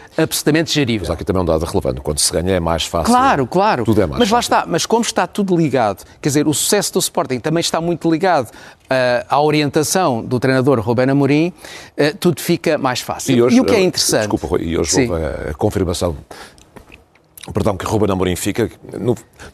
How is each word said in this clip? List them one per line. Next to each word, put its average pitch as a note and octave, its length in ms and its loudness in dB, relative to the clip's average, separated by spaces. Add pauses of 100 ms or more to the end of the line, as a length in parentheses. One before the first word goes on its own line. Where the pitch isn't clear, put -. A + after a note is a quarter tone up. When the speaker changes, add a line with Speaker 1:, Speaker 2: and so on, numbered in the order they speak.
(160)
Speaker 1:
absolutamente D#3 560 0
gerível. A#2 300 0
Speaker 2:
Mas D#2+ 80 -4
há E2+ 60 -2
aqui D#2+ 100 -8
também F#2 160 0
um F2+ 40 0
dado E2 200 2
relevante. C2+ 360 -2
Quando D2 180 -4
se - 120 0
ganha F2 220 0
é F2+ 60 2
mais E2 260 -2
fácil. E2+ 260 -2
Speaker 1:
Claro, A#3+ 360 2
claro. F#3 360 0
Speaker 2:
Tudo G#2+ 160 2
é G2 60 4
mais D2 140 -2
Speaker 1:
Mas G#3 100 2
lá A#3 140 2
Speaker 2:
fácil. - 140 -2
Speaker 1:
está. - 140 0
Mas E3 140 0
como A3+ 160 2
está G#3 240 -2
tudo F#3+ 320 0
ligado, B2 460 0 (180)
quer D3+ 80 -2
dizer, C#3+ 180 2
o D3+ 60 2
sucesso - 400 0
do F#3+ 60 -2
Sporting C3 400 -2
também D#3+ 220 -2
está E3 200 -2
muito E3 280 -2
ligado, D#3+ 420 2 (360)
eh, B2 400 0
à C#3 140 2
orientação D3+ 840 2
do A#2+ 160 -2
treinador C3 420 2
Ruben A#2+ 280 0
Amorim, C#3+ 420 2 (460)
eh, D3 160 2
tudo - 260 0
fica E3 380 0
mais C3 240 -2
fácil. - 340 -2
Speaker 2:
E A#2 60 6
hoje, A#2+ 160 4
Speaker 1:
E - 40 6
o - 40 -2
que G3 80 2
é G#3+ 60 4
Speaker 2:
eh, F#3 40 4
Speaker 1:
interessante D#3+ 460 0
Speaker 2:
desculpa, - 160 -2
Rui, - 180 -2
e E2+ 140 -2
hoje E2+ 140 -2
Speaker 1:
Sim. B2 180 2
Speaker 2:
houve E2 160 -2
a, - 240 -6
a - 60 -6
confirmação, F2+ 600 -2 (1400)
perdão, G2+ 240 0
que F2 120 -8
Ruben G#2 240 0
Amorim F#2 240 0
fica. G2+ 340 -2 (300)
No, A2+ 160 -2 (380)